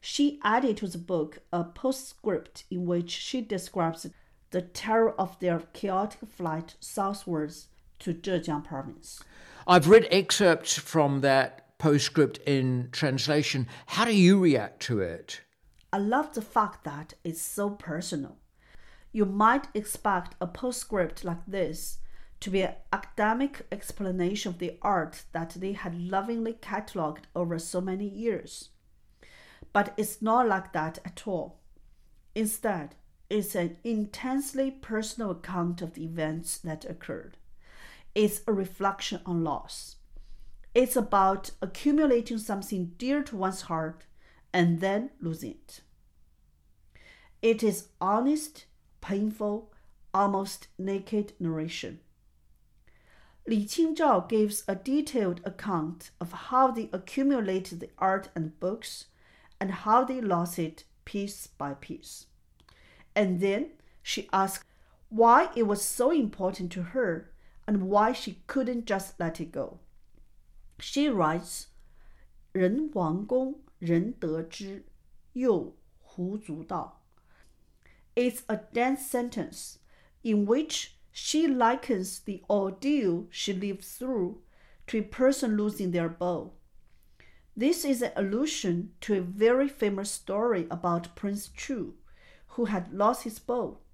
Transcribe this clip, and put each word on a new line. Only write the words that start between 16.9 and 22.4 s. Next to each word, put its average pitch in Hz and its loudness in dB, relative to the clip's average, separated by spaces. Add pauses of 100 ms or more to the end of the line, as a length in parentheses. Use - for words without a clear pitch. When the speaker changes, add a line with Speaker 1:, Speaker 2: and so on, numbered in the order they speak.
Speaker 1:
it's 165 -6
so 202 -2
personal. 170 -6 (760)
You 214 4
might 220 4
expect 202 -2
a 180 -2
postscript 196 -2
like 175 -4
this 185 -4 (400)
to - -8